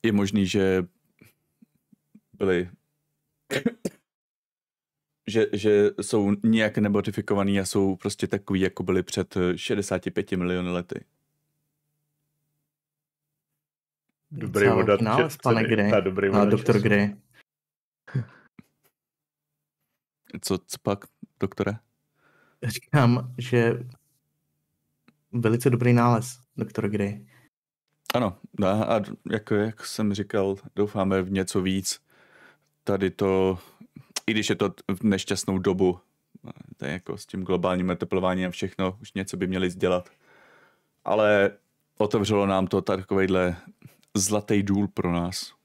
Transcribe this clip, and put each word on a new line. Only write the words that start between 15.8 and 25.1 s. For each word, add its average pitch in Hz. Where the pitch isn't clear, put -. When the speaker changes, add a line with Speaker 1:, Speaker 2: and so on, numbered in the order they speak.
Speaker 2:
ta 104
dobrý 95
Speaker 3:
A 98
Speaker 2:
voda 101
Speaker 3:
doktor 110
Speaker 2:
času. 101
Speaker 3:
Grey. 104
Speaker 1:
Co, 95
co -
pak, 98
doktore? 98
Speaker 3:
Říkám, 123
že 120